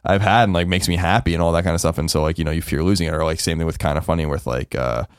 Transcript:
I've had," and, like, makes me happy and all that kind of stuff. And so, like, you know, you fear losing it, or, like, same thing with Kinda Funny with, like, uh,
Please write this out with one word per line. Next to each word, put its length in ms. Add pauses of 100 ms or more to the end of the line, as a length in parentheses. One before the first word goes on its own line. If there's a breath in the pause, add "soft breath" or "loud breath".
I've 160
had," 220
and, 100
like, 140
makes 220
me 80
happy 380
and 60
all 120
that 100
kind 120
of 60
stuff. 180
And 120
so, 100
like, 160
you 80
know, 60
you 120
fear 200
losing 240
it, 80
or, 100
like, 140
same 200
thing 80
with 120
Kinda 220
Funny 260
with, 180
like, 300
uh, 300 (140 soft breath)